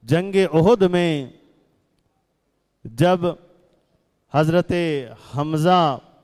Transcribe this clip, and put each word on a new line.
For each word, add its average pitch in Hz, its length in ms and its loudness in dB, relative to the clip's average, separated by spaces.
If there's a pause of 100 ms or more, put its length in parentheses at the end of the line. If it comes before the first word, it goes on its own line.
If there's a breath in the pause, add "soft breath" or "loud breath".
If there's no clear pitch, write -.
جنگ 175 320 -2 (180)
احد 190 280 4
میں 175 460 0 (1600)
جب 160 360 0 (1120)
حضرت 160 380 0 (680)
حمزہ 156 600 0 (260)